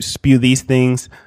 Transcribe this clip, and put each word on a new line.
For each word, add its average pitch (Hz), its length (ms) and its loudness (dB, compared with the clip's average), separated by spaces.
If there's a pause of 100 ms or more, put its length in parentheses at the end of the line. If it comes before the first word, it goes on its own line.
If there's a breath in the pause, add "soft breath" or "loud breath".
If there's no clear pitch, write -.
spew - 380 0
these 127 240 0
things, 127 460 -2 (180 soft breath)